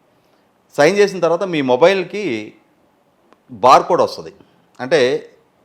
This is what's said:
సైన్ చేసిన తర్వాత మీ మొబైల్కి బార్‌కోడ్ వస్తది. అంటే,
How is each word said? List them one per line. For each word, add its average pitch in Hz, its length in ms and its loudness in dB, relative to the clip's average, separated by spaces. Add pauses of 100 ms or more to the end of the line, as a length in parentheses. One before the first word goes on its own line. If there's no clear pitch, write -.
(760)
సైన్ 160 200 4
చేసిన 196 240 0
తర్వాత 170 220 0
మీ 170 200 -4
మొబైల్కి 151 920 -2 (960)
బార్‌కోడ్ 139 500 2
వస్తది. 87 340 -6 (460)
అంటే, 127 500 -2 (340)